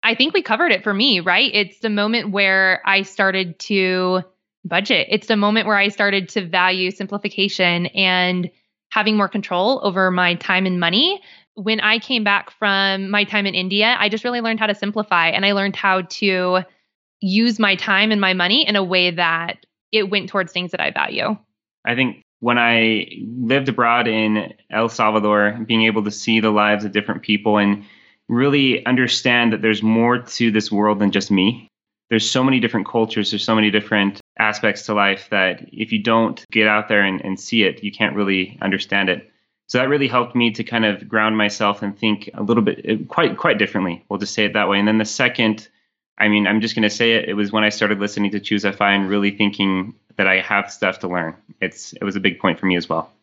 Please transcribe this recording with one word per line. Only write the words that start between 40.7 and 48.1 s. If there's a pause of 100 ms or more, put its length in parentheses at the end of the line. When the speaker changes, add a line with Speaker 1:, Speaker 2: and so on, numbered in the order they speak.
Speaker 2:
of
ground
myself
and
think
a
little
bit,
uh,
quite,
quite
differently.
We'll
just
say
it
that
way.
And
then
the
second, (500)
I
mean,
I'm
just
gonna
say
it.
It
was
when
I
started
listening